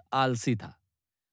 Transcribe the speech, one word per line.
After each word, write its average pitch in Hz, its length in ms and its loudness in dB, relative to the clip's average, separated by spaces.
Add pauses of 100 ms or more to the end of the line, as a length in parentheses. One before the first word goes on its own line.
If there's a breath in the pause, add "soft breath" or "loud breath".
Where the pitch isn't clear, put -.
(140)
आलसी 131 420 2
था। - 260 -14 (520)